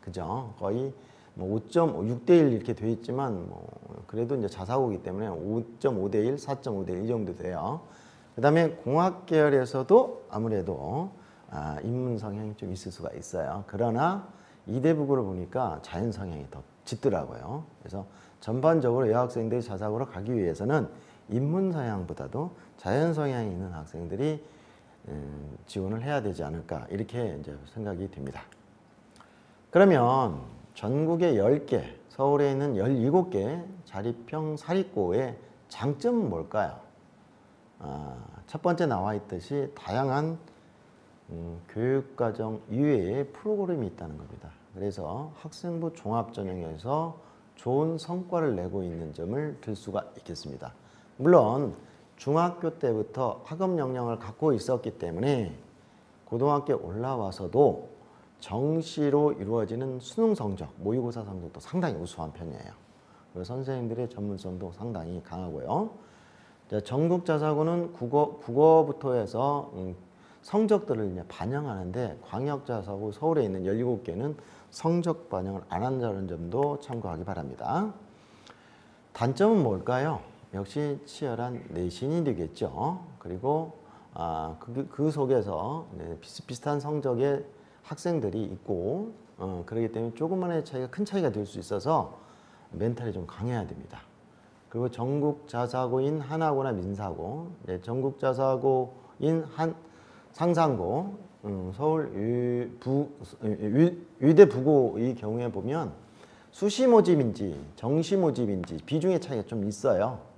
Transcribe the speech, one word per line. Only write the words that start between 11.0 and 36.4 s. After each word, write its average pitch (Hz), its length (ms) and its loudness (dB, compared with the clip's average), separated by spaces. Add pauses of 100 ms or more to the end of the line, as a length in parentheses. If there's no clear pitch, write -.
아, 76 320 -6
인문 120 360 -2
성향이 104 380 -8
좀 95 160 -8
있을 92 200 -10
수가 - 220 -8
있어요. 87 520 -6
그러나 120 600 0 (380)
이대부고를 139 580 2
보니까 92 580 -2
자연 104 300 -4
성향이 85 380 -8
더 69 120 -14 (220)
짙더라고요. 98 800 -2 (160)
그래서 95 240 -10 (360)
전반적으로 127 680 4
여학생들이 120 520 2
자사고로 107 440 -2
가기 104 300 -4
위해서는 104 520 2 (400)
인문 160 440 0
성향보다도 117 800 -4 (260)
자연 147 380 0
성향이 131 360 -2
있는 90 220 -6
학생들이, 87 720 -4 (640)
음, 73 480 -10 (100)
지원을 104 360 -4
해야 143 180 -2
되지 95 240 -4
않을까, 80 460 -6
이렇게 101 500 -4
이제 73 160 -12 (160)
생각이 98 380 -6
됩니다. 69 320 -10 (1300)
그러면 131 680 8 (340)
전국에 160 640 2
열 131 300 6
개, 104 180 0 (240)
서울에 143 420 4
있는 139 260 0
열일곱 135 540 4
개 117 320 -2 (220)
자립형 120 720 -6
사립고의 127 840 0 (300)
장점은 156 600 0
뭘까요? 87 500 -2 (1000)